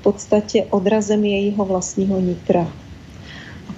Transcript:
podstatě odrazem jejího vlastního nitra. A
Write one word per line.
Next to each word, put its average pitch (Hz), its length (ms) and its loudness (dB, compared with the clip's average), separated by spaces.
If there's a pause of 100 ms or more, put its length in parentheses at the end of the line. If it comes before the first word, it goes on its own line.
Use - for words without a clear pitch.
podstatě 208 680 2
odrazem 208 540 2
jejího 202 400 0
vlastního 190 560 0
nitra. 175 480 0 (1000)
A - 100 -12